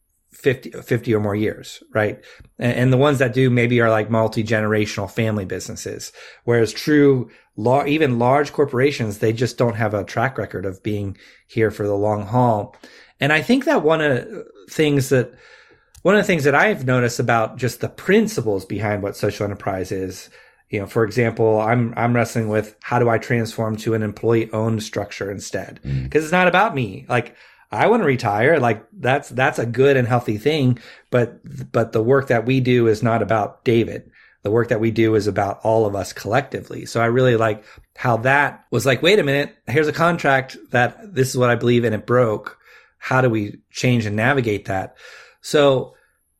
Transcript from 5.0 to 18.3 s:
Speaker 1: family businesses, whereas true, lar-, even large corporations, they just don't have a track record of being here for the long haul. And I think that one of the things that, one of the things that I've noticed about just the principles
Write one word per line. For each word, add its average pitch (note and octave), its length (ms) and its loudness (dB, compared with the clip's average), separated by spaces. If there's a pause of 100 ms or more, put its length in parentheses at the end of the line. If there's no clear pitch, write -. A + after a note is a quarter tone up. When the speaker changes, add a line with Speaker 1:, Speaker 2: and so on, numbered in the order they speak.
Speaker 1:
family G#2+ 340 -2
businesses, F#2 680 -10 (320)
whereas A#2 280 2
true, C#3+ 580 4 (260)
lar-, C3 320 2
even C#3+ 300 2
large C3+ 340 2
corporations, B2+ 680 0
they A2 140 0
just A#2 260 -4
don't A#2 180 0
have G#2+ 180 0
a G2 100 -4
track B2 340 -4
record F#2+ 280 -8
of F#2+ 160 -10
being G2+ 340 -6 (300)
here A2 240 0
for G#2+ 160 -6
the G#2 100 -2
long G#2 300 -2
haul. A2+ 500 0 (440)
And D3 120 0
I D#3 100 2
think C4 220 2
that G3 180 2
one D#3 180 2
of D3+ 120 2
the D3 340 -6 (240)
things C#3+ 380 0
that, B2+ 240 0 (680)
one F#3 120 4
of G#3 60 4
the F3+ 60 0
things E3 180 0
that C#3 100 4
I've E3+ 300 2
noticed B2 340 0
about A#2 380 0
just A#2+ 240 -6
the B2 80 -4
principles A2+ 760 0